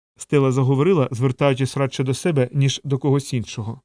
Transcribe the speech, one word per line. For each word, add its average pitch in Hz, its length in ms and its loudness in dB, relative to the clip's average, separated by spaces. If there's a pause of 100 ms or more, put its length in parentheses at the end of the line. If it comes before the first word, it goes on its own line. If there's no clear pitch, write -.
(160)
Стела 135 360 0
заговорила, 135 580 2
звертаючись 131 640 0
радше 139 280 -2
до 131 100 0
себе, 135 380 0
ніж 139 320 0
до 135 140 -2
когось 139 340 0
іншого. 113 520 -8